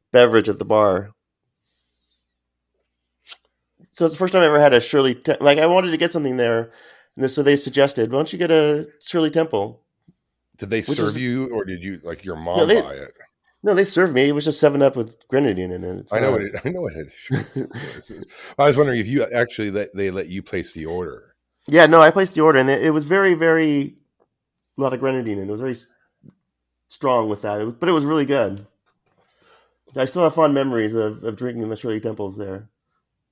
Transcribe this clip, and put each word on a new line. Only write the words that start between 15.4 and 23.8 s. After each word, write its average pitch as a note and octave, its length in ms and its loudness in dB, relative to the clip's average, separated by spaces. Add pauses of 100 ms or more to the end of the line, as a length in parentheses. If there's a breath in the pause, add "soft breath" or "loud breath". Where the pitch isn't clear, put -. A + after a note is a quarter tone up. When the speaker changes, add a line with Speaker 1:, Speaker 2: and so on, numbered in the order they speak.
Speaker 1:
in F2+ 140 -10
it. F#2 160 -10
It's F#2+ 120 -14
Speaker 2:
I G#2+ 80 0
know C3+ 100 0
Speaker 1:
not - 20 0
Speaker 2:
what A2 100 -2
it, G2+ 160 -10
<laughs> - 60 -12
I B2+ 60 -4
know F3+ 100 -8
what D3+ 140 -8
it D#2 120 -12 (240)
is. - 920 -10 (140)
Speaker 1:
<laughs> - 200 -20
Speaker 2:
I C#3+ 80 4
was C#3+ 100 4
wondering C3+ 240 0
if G2+ 60 -2
you A#2 180 -2
actually A#2 460 -4
let, G2+ 240 -6
they G2 160 -4
let F2+ 180 -8
you F#2 140 -10
place - 300 -10
the D#2 140 -12
order. E2 480 -10 (340)
Speaker 1:
Yeah, D#3 180 8
no, D#3+ 140 8
I D#3+ 100 10
placed F#3+ 240 0
the D#3+ 60 0
order, D#3 180 6
and C3 120 2
it, B2 120 2
it D#3+ 80 2
was D3+ 140 0
very, F#3+ 300 2
very, D#3 640 0 (800)